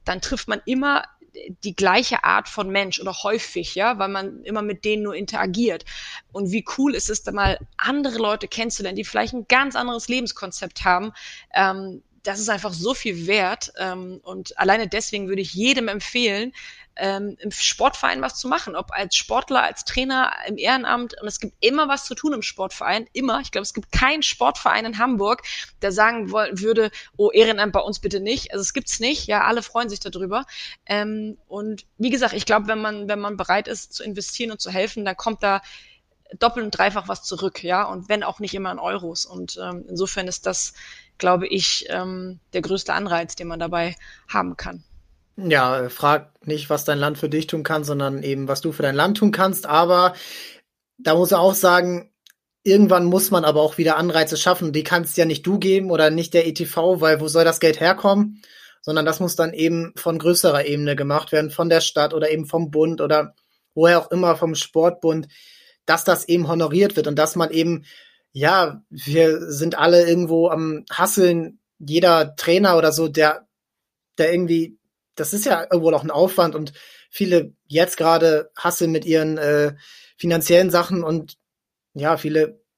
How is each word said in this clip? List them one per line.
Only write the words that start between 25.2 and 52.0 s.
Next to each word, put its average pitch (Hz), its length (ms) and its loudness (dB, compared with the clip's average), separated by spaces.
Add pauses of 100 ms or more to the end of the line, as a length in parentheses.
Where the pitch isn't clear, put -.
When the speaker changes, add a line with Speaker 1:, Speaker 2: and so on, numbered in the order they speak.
Speaker 1:
der 196 120 -2
sagen 214 400 0
woll-, 208 180 0 (100)
würde, 214 300 2 (260)
„Oh, 208 140 4
Ehrenamt 214 420 4
bei 202 80 2
uns - 200 -6
bitte 196 180 -4
nicht.“ 214 340 -4
Also 196 100 -6
es - 120 -6
gibt's - 240 -6
nicht. 269 300 -4
Ja, 208 160 2
alle 226 180 0
freuen 233 260 -4
sich 202 120 -10
darüber. 190 440 -6 (420)
Ähm, 214 600 -6
und 208 400 -10 (120)
wie 233 120 0
gesagt, 240 240 0
ich 214 120 -6
glaube, 214 200 2
wenn 220 140 -4
man, 214 280 -8
wenn 208 120 -2
man 208 160 -8
bereit 190 320 -2
ist - 260 -12
zu - 80 -12
investieren 214 480 -10
und 220 100 -12
zu 180 100 -8
helfen, 202 340 -4
dann 196 120 -4
kommt 220 280 -6
da 196 180 0 (760)
doppelt 233 280 0
und 208 60 -8
dreifach 190 360 0
was 196 140 -8
zurück, 185 400 -8
ja, 180 220 0
und 185 260 -8
wenn 208 120 -2
auch - 160 -6
nicht 202 160 -10
immer 190 160 -6
in 180 80 -10
Euros. 175 460 -6
Und, 180 380 -12
ähm, 180 260 -12
insofern 185 400 -6
ist - 160 -12
das, - 300 -6 (420)
glaube 180 300 2
ich, - 420 -2
ähm, 185 500 -8 (140)
der 185 80 -2
größte 185 320 -4
Anreiz, 175 420 -4
den 170 140 -12
man 165 100 -8
dabei 170 380 -4 (320)
haben 180 300 -4
kann. - 260 -14 (520)
Speaker 2:
Ja, 135 440 2
äh, 123 80 -4
frag 147 580 -2
nicht, 147 220 -6
was 147 160 -2
dein 143 140 0
Land 147 180 -2
für 147 140 -4
dich 156 160 -2
tun 160 160 -6
kann, 156 200 -2
sondern 139 400 -4
eben, 139 240 -4
was 135 140 -2
du 160 120 -4
für 151 100 -4
dein 135 120 0
Land 175 220 2
tun 208 140 4
kannst. 190 340 0
Aber 175 500 6 (840)
da 156 160 4
muss 180 180 4
er 180 80 4
auch 190 140 6
sagen, 180 580 4 (500)